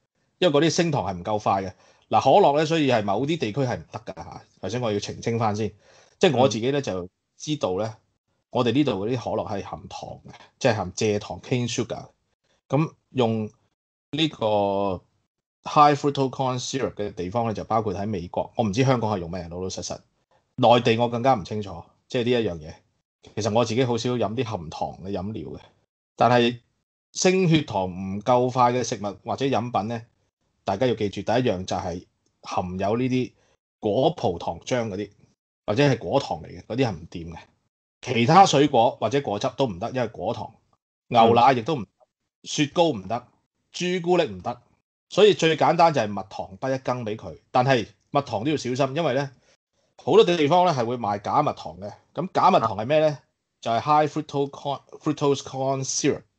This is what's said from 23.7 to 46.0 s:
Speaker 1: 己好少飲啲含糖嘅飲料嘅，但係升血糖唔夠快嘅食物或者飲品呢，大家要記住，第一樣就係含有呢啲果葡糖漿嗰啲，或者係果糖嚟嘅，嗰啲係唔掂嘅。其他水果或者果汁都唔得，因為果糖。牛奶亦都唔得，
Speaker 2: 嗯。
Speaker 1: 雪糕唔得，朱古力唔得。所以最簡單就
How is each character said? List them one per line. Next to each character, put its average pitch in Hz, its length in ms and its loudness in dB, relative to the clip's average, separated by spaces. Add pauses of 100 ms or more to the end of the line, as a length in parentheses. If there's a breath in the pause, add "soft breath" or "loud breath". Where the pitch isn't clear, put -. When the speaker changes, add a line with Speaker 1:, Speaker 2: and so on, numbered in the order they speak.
Speaker 1:
己 131 100 2
好 120 120 0
少 120 140 -4
飲 110 240 -2
啲 127 100 -4
含 101 240 -8
糖 82 200 -8 (160)
嘅 98 80 -8
飲 95 200 -6
料 76 180 -12
嘅， 73 100 -14 (560)
但 123 140 4
係 120 280 4 (540)
升 185 360 2
血 160 140 4
糖 101 220 -4
唔 95 360 -6
夠 123 300 2
快 123 220 4
嘅 127 120 -2
食 120 120 -4
物 101 280 -8
或 107 120 -4
者 127 100 -4
飲 123 240 -2
品 107 180 -2
呢， 117 140 -8 (640)
大 95 140 -2
家 131 80 2
要 120 80 2
記 104 160 -2
住， 101 100 -8
第 98 120 -2
一 - 40 2
樣 107 280 0
就 95 120 -6
係 90 300 -8 (360)
含 - 220 -4 (140)
有 98 180 0
呢 127 120 -2
啲 127 240 -2 (480)
果 117 340 2
葡 90 240 -2
糖 85 220 -8
漿 120 280 -2
嗰 95 80 -8
啲， 104 140 -8 (560)
或 107 80 -2
者 139 100 4
係 135 140 4
果 110 200 -4
糖 90 240 -6
嚟 87 40 -14
嘅， 87 180 -16
嗰 110 100 -10
啲 127 120 0
係 110 60 -4
唔 80 160 -12
掂 82 260 -12
嘅。 - 40 -16 (640)
其 117 260 0
他 180 200 8
水 147 200 4
果 120 320 2
或 110 120 -2
者 139 100 0
果 104 180 -4
汁 131 180 -4
都 139 100 0
唔 95 120 -8
得， 110 120 -6
因 127 100 -4
為 117 80 -2
果 101 240 -6
糖。 - 220 -12 (540)
牛 117 260 6
奶 120 180 6
亦 123 100 -2
都 156 120 -4
唔 120 80 -4
得， 92 80 -12
Speaker 2:
嗯。 - 180 -20 (340)
Speaker 1:
雪 - 240 -2
糕 170 220 2
唔 120 180 -2
得， 113 220 -6 (420)
朱 - 140 -8 (180)
古 175 140 2
力 170 80 4
唔 98 180 -8
得。 117 180 -8 (480)
所 190 160 6
以 202 100 8
最 160 220 4
簡 139 200 4
單 170 180 6
就 135 60 2